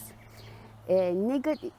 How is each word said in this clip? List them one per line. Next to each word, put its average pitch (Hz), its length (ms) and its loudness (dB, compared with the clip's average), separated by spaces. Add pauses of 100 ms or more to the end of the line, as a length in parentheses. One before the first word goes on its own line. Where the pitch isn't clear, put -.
(880)
Ee, 180 60 4 (180)
nega-, 254 680 0